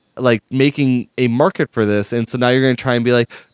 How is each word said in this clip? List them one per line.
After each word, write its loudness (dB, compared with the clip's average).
like, 0
making 0
a 0
market 0
for 0
this. -2
And -2
so -6
now -2
you're 2
gonna 2
try -4
and -2
be 2
like, 0